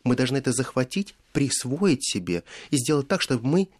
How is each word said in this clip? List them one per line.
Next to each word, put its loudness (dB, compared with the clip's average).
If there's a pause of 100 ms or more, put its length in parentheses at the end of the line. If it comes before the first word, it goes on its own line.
мы 4
должны 2
это 0
захватить, -2 (160)
присвоить 0
себе -2 (260)
и 0
сделать 0
так, 2
чтобы -2
мы 2 (120)